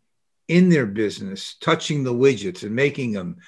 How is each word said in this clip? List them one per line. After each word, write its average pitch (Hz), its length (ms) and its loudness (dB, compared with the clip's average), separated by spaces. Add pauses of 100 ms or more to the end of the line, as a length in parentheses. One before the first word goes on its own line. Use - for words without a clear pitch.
(460)
in 180 220 6
their 147 180 4
business, 98 720 -6
touching 156 440 -2
the 123 100 -2
widgets 117 480 0
and 107 120 -6
making 135 380 -2
them 90 240 -6 (120)